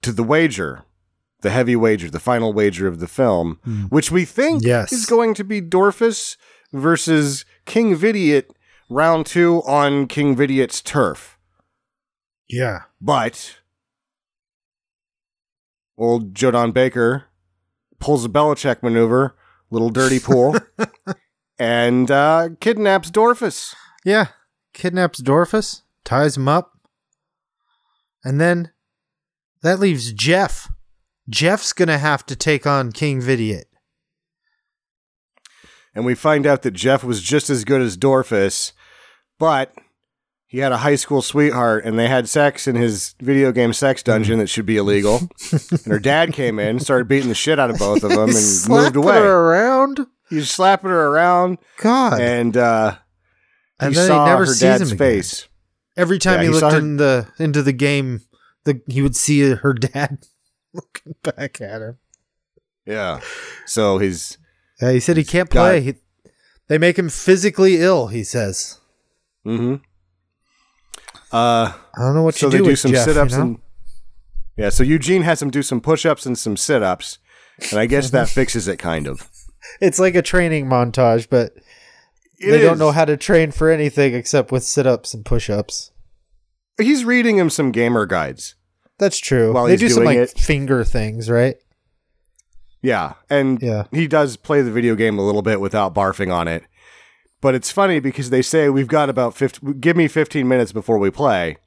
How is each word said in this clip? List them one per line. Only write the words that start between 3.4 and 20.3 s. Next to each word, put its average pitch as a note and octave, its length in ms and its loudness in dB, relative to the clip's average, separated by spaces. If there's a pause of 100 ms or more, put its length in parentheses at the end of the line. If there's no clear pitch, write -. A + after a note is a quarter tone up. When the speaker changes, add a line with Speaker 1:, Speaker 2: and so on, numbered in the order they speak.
Speaker 2:
Hmm. G#2+ 200 -6
Speaker 1:
which C#3+ 280 0
we F3+ 140 0
think D4+ 360 -2
Speaker 2:
Yes. A#2+ 300 0
Speaker 1:
is A#3 140 -4
going A#3 280 2
to G#3 100 -10
be G3+ 180 -6
Dorfus G3 760 -2 (360)
versus D3 720 0 (200)
King A3 320 0
Vidiot, E3 540 0 (400)
round D#3+ 360 0
two E3+ 400 2
on C#3+ 400 0
King C#3+ 300 0
Vidiot's C3+ 460 -2
turf. - 560 -4 (1080)
Speaker 2:
Yeah. A#2 340 -6 (180)
Speaker 1:
But A#2+ 560 -4 (2500)
old A2+ 380 -2
Jodan A#2+ 400 0
Baker B2+ 500 0 (720)
pulls C#3 260 0
a A#2 40 -4
Belichick C#3+ 540 0
maneuver, A#2 540 2 (340)
little A2+ 200 0
dirty C3 300 0
pool, C3+ 360 2 (220)